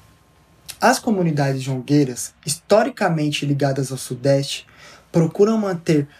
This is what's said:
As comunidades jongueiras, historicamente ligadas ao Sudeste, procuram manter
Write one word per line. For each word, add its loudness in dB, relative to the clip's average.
As 4
comunidades 0
jongueiras, -2
historicamente 0
ligadas -2
ao -8
Sudeste, -2
procuram 2
manter 0